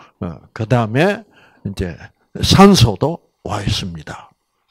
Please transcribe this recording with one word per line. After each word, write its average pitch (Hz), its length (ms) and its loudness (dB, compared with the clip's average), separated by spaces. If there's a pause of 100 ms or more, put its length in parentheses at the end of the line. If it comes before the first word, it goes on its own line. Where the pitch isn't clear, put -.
(200)
어, 80 200 -12 (140)
그다음에 120 720 -2 (460)
이제 92 280 -8 (440)
산소도 160 800 4 (220)
와 104 180 -8
있습니다. 95 720 -10 (400)